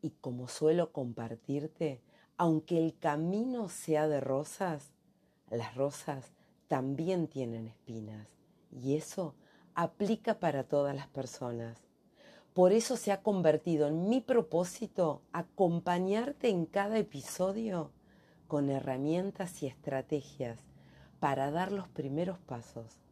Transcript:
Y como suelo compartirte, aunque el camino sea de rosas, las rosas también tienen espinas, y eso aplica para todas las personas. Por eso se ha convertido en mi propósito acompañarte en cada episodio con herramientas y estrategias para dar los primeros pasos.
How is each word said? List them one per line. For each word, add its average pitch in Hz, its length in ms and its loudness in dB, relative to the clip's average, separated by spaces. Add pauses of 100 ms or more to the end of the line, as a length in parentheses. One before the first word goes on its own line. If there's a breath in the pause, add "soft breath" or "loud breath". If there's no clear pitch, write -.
Y 156 80 -4
como 123 380 -8
suelo 160 440 4
compartirte, 135 1080 -6 (340 soft breath)
aunque 165 420 2
el 165 200 2
camino 190 720 0
sea 156 380 2
de 147 120 2
rosas, 147 720 -2 (600 soft breath)
las 113 240 -4
rosas 139 560 -4 (360 soft breath)
también 156 600 0
tienen 117 400 -6
espinas, 110 600 -12 (440)
y 135 240 -2
eso 156 400 -4 (380 soft breath)
aplica 208 680 0
para 139 240 0
todas 143 320 0
las 139 120 -8
personas. 120 720 -8 (760 loud breath)
Por 180 180 10
eso 226 260 4
se - 140 -2
ha 196 120 0
convertido 165 640 4
en 165 220 0
mi 254 120 4
propósito 180 1080 0
acompañarte 185 1200 0
en 175 180 2
cada 208 320 0
episodio 190 920 -4 (560 soft breath)
con 143 220 2
herramientas 156 960 -2
y 143 40 -4
estrategias 135 920 -6 (600 loud breath)
para 139 300 0
dar 180 220 -2
los 196 160 -6
primeros 160 520 -4
pasos. 117 600 -14 (120)